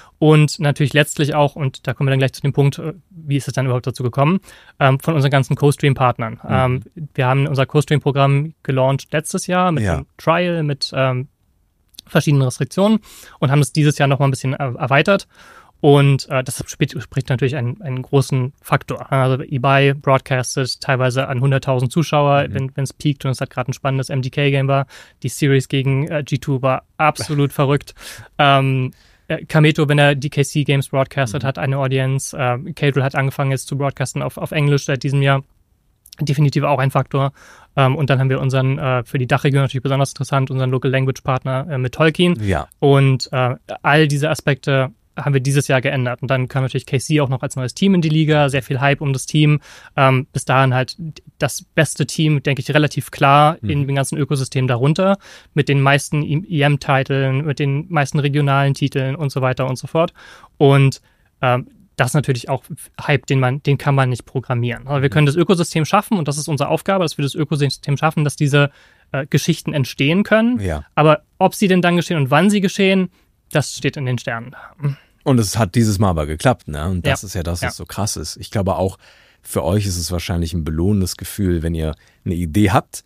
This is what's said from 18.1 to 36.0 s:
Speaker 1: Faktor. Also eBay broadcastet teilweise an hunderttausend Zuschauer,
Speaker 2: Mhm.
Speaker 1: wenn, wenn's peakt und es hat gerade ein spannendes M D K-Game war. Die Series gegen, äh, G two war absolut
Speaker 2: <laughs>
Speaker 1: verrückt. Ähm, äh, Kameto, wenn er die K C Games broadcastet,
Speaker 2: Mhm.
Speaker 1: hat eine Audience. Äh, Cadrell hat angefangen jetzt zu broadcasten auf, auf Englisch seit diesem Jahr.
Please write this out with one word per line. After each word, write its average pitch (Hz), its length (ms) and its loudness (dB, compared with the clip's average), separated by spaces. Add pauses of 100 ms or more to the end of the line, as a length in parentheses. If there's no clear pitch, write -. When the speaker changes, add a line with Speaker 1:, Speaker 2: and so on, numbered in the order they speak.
Speaker 1:
Faktor. - 520 -6
Also 131 320 0
eBay 139 500 2
broadcastet 135 880 -2
teilweise 127 460 -2
an 127 120 -4
hunderttausend 131 520 0
Zuschauer, 143 560 2
Speaker 2:
Mhm. 135 80 -10
Speaker 1:
wenn, 135 200 -4
wenn's 139 180 -6
peakt - 320 -4
und 135 60 0
es 123 100 -4
hat 131 100 -6
gerade 131 180 -6
ein 131 40 -4
spannendes 135 360 -4
M 127 140 -2
D 127 80 -6
K-Game 139 360 0
war. 139 200 0 (340)
Die 123 80 -4
Series 135 380 2
gegen, 139 400 0
äh, 151 160 -4
G 135 160 -4
two 131 240 -4
war 131 220 0 (120)
absolut 143 560 0
Speaker 2:
<laughs> - 0 -
Speaker 1:
verrückt. 143 400 0 (460)
Ähm, 135 520 2 (360)
äh, 160 180 -6
Kameto, 151 420 4
wenn 147 120 2
er 143 160 4
die 139 160 -6
K 143 120 0
C 147 200 -2
Games 139 240 0
broadcastet, 135 560 -2
Speaker 2:
Mhm. 139 40 -2
Speaker 1:
hat 135 120 -4
eine 139 180 -2
Audience. 131 580 -2
Äh, 123 380 -4
Cadrell 139 300 0
hat 139 100 -2
angefangen 135 380 -2
jetzt 135 160 -4
zu 139 100 -6
broadcasten 139 460 -4
auf, 139 140 -8
auf - 140 -8
Englisch 143 340 2
seit 139 180 -4
diesem 139 180 0
Jahr. 139 220 2 (760)